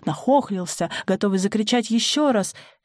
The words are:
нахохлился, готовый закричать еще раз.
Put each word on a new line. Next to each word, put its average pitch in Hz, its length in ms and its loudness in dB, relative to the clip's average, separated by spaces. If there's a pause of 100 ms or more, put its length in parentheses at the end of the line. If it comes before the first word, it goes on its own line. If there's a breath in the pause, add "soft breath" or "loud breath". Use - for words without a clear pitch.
нахохлился, 190 840 0 (160 loud breath)
готовый 190 320 0
закричать 214 520 0
еще 269 420 2
раз. 202 240 0 (280 loud breath)